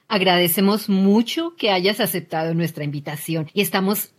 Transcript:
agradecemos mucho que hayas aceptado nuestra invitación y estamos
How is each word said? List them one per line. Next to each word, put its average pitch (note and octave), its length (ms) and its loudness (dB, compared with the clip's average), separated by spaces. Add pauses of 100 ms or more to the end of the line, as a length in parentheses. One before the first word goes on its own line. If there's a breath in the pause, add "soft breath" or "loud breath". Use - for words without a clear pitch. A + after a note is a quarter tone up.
agradecemos F#3+ 800 2
mucho G#3+ 720 2
que G#3+ 140 0
hayas F#3+ 280 0
aceptado E3 540 -2
nuestra D#3+ 320 -2
invitación D3+ 680 -6
y F#3+ 60 -2
estamos F#3+ 600 -2